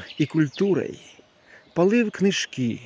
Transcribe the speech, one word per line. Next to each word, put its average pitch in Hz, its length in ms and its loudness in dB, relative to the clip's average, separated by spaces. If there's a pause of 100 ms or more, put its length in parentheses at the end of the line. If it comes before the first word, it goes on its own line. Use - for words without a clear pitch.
(180)
і 147 80 0
культурою, 160 680 0 (800)
палив 208 360 4
книжки 131 760 -2